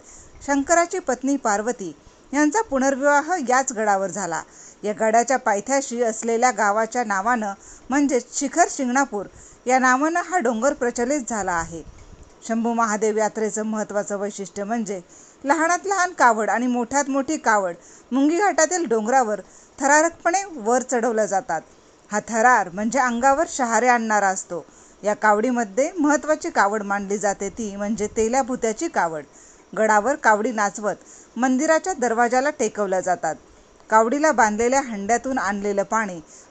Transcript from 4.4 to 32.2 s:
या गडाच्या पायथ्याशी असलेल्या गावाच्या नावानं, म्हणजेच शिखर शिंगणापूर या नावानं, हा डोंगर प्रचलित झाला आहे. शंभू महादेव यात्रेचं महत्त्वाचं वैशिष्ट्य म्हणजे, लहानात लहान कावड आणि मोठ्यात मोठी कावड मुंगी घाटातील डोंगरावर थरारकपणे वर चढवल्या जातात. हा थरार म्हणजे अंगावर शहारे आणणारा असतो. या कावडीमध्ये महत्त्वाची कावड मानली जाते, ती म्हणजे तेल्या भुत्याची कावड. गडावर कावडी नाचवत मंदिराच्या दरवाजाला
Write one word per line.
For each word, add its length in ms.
या 160
गडाच्या 380
पायथ्याशी 680
असलेल्या 480
गावाच्या 520
नावानं, 500
म्हणजेच 500
शिखर 300
शिंगणापूर 560
या 140
नावानं, 420
हा 160
डोंगर 360
प्रचलित 560
झाला 220
आहे. 440
शंभू 260
महादेव 440
यात्रेचं 480
महत्त्वाचं 520
वैशिष्ट्य 460
म्हणजे, 380
लहानात 400
लहान 260
कावड 380
आणि 180
मोठ्यात 420
मोठी 280
कावड 360
मुंगी 260
घाटातील 480
डोंगरावर 540
थरारकपणे 640
वर 260
चढवल्या 440
जातात. 360
हा 80
थरार 540
म्हणजे 260
अंगावर 500
शहारे 380
आणणारा 400
असतो. 380
या 100
कावडीमध्ये 840
महत्त्वाची 500
कावड 340
मानली 340
जाते, 320
ती 260
म्हणजे 320
तेल्या 340
भुत्याची 460
कावड. 360
गडावर 380
कावडी 360
नाचवत 440
मंदिराच्या 560
दरवाजाला 560